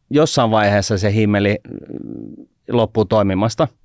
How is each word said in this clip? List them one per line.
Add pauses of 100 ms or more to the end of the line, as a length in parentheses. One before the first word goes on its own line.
(100)
jossain
vaiheessa
se
himmeli, (100)
mm, (240)
loppuu
toimimasta. (160)